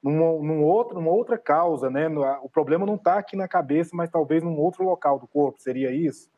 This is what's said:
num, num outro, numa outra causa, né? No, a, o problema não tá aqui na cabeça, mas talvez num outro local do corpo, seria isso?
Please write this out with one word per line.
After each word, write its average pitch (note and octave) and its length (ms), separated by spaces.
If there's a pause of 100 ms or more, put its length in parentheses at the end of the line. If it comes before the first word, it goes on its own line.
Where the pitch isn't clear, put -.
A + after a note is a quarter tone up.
num, D#3 400
num D3+ 220
outro, G#3 320
numa E3 160
outra A3+ 260
causa, D3+ 520
né? C#3+ 180
No, D3+ 160
a, C3+ 180
o A#2+ 60
problema D#3+ 380
não G#3 120
tá F3+ 200
aqui - 180
na F#3+ 140
cabeça, E3 440
mas E3+ 160
talvez D#3+ 340
num E3 140
outro F3+ 280
local D3+ 340
do B2 80
corpo, C#3+ 340
seria B2+ 300
isso? C#3+ 460